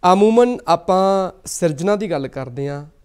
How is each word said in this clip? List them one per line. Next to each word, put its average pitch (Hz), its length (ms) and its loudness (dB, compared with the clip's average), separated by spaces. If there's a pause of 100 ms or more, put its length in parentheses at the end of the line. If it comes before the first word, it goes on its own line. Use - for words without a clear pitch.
(120)
ਅਮੂਮਨ 220 460 4 (100)
ਆਪਾਂ 190 640 0 (120)
ਸਿਰਜਣਾ 170 520 -2
ਦੀ 196 140 -6
ਗੱਲ 139 180 -4
ਕਰਦੇ 131 400 -10
ਹਾਂ 143 180 -10 (180)